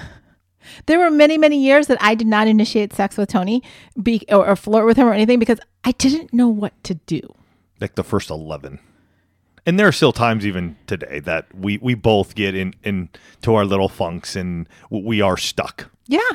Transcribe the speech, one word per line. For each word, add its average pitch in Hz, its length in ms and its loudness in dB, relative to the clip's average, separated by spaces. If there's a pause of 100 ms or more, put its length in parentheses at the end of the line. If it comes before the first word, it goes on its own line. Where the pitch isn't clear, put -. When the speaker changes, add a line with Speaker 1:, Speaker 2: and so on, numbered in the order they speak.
(840)
Speaker 1:
There 320 120 2
were 349 140 2
many, 302 260 4
many 294 240 2
years 277 260 4
that 247 120 2
I 214 160 2
did 226 100 -2
not 220 220 2
initiate 214 460 0
sex 196 240 -4
with 202 100 -2
Tony 208 340 -2 (400)
be-, 226 280 -2
or, 202 180 4
or 196 80 4
flirt 214 300 0
with 226 100 4
him 262 100 4
or 226 80 2
anything 220 240 2
because 226 220 0 (240)
I 254 80 0
didn't 277 420 -2
know 240 140 2
what 208 380 -4
to 185 100 -8
do. 156 240 -8 (640)
Speaker 2:
Like - 140 -8
the 98 80 -4
first - 260 -6
eleven. 76 500 -12 (840)
And 170 120 0
there 208 120 4
are - 20 2
still 131 220 2
times 113 320 0
even 90 320 -6 (100)
today 78 320 -8
that 80 340 -8
we, 98 260 -6
we 123 160 -2
both 104 380 0
get 98 220 -4
in, 92 260 -6
in 92 280 -6 (320)
to 113 140 2
our 104 100 2
little 98 240 0
funks 87 480 -10
and 87 320 -8 (140)
w-, 104 220 -8
we 110 140 -2
are 95 160 2
stuck. - 560 -10 (160)
Speaker 1:
Yeah. 285 120 0 (160)